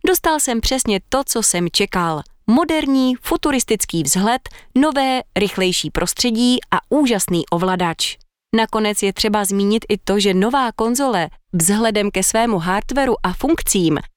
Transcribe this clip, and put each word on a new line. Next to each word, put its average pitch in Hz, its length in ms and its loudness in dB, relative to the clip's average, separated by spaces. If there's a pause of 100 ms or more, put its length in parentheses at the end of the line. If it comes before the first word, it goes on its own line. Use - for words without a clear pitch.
Dostal 330 320 0
jsem 226 220 -2
přesně 240 380 -2 (100)
to, 269 160 0
co 226 180 -2
jsem 175 280 0
čekal. 170 500 -2 (260)
Moderní, 269 720 2
futuristický 247 800 -2
vzhled, 214 460 0 (260)
nové, 262 460 2 (140)
rychlejší 185 560 0
prostředí 240 680 0 (140)
a 180 80 2 (100)
úžasný 226 640 0
ovladač. 175 640 -2 (380)
Nakonec 214 480 0
je 196 100 0
třeba 208 320 0
zmínit 202 440 0
i 214 80 0
to, 202 220 0
že 202 140 2
nová 233 380 2
konzole 233 580 0 (240)
vzhledem 208 580 2
ke 190 120 -2
svému 226 340 2
hardwaru 220 680 0
a 180 100 0
funkcím 180 680 0 (180)